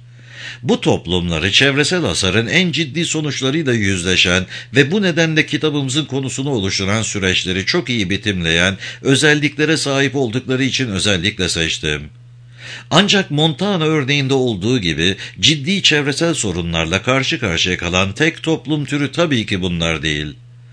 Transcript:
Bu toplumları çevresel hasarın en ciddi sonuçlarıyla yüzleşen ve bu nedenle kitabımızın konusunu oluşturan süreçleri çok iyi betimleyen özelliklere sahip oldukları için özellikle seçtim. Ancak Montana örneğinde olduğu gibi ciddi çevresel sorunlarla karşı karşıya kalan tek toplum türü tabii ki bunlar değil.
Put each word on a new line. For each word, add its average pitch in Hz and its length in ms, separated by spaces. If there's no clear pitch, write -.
Bu 202 180
toplumları 87 720
çevresel 143 500
hasarın 95 460
en 175 240
ciddi 151 340
sonuçlarıyla 143 680
yüzleşen 92 720
ve 135 160
bu 208 100
nedenle 160 440
kitabımızın 147 600
konusunu 135 440
oluşturan 98 520
süreçleri 92 640
çok 160 240
iyi 110 200
betimleyen 92 680
özelliklere 147 760
sahip 135 380
oldukları 127 480
için 127 260
özellikle 95 600
seçtim. 78 520
Ancak 196 400
Montana 160 540
örneğinde 143 480
olduğu 123 460
gibi 82 360
ciddi 147 440
çevresel 151 500
sorunlarla 85 680
karşı 131 380
karşıya 90 380
kalan 92 360
tek 160 300
toplum 147 420
türü 143 260
tabii 143 340
ki 95 160
bunlar 82 400
değil. 76 260